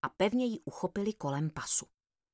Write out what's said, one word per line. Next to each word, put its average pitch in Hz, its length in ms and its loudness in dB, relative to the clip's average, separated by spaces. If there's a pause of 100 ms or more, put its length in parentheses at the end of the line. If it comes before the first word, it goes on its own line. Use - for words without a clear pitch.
a 135 60 -4
pevně 240 380 2
ji 226 180 -2
uchopily 202 480 -2
kolem 147 380 -2
pasu. - 360 -2 (480)